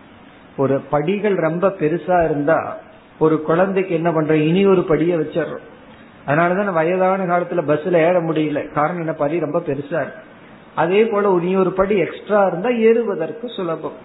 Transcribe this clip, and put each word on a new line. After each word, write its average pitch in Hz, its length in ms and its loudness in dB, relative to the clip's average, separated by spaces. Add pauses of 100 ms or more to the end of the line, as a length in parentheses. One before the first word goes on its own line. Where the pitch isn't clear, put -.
(580)
ஒரு 135 180 2 (100)
படிகள் 185 520 -2
ரொம்ப 170 360 0
பெருசா 175 480 0
இருந்தா 151 360 0 (640)
ஒரு 156 200 4
குழந்தைக்கு 185 540 0
என்ன 165 160 -2
பண்றோம், 156 320 2
இனி 170 220 2
ஒரு 185 200 4
படியை 165 320 0
வச்சிடறோம். 151 500 -6 (540)
அதனாலதான் 180 520 0
வயதான 185 520 2
காலத்துல 175 400 0
பஸ்ல 151 360 2
ஏற 175 200 4
முடியல, 156 380 -2 (120)
காரணம் 165 320 -2
என்ன, 156 120 -4
படி 151 240 -2
ரொம்ப 156 220 -2
பெருசா 147 380 -6
இருக்கு. 127 240 -8 (540)
அதே 180 280 2
போல 202 200 0 (100)
இனி 175 220 0
ஒரு 180 160 2
படி 190 260 0
எக்ஸ்ட்ரா 196 460 0
இருந்தா 185 260 0 (100)
ஏறுவதற்கு 214 680 0
சுலபம். 160 560 -8